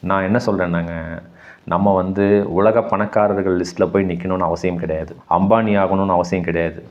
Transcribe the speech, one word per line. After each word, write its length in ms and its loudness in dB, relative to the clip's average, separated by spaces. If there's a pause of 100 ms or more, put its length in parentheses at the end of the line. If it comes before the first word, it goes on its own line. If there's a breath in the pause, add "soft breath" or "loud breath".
நான் 220 0
என்ன 240 2
சொல்றேன்னாங்க, 760 -4 (420 loud breath)
நம்ம 300 2
வந்து 540 2
உலக 340 2
பணக்காரர்கள் 800 0
லிஸ்ட்ல 260 -2
போய் 180 0
நிக்கணும்னு 340 -4
அவசியம் 380 -2
கிடையாது, 400 -6 (140)
அம்பானி 460 2
ஆகணும்னு 320 0
அவசியம் 360 0
கிடையாது 460 -4